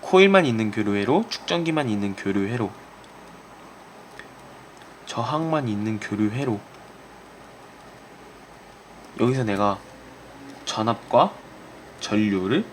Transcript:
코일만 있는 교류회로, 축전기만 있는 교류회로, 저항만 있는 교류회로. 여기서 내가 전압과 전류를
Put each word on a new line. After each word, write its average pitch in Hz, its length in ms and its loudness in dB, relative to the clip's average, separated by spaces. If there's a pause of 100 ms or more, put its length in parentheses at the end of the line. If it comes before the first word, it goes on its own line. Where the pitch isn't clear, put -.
코일만 190 460 6
있는 110 260 0
교류회로, 104 560 0
축전기만 165 600 -2
있는 101 280 -2
교류회로, 101 560 -2 (2250)
저항만 151 640 -2
있는 107 320 -4
교류회로. 107 580 -2 (2500)
여기서 123 240 4
내가 101 340 2 (840)
전압과 117 720 2 (640)
전류를 107 720 2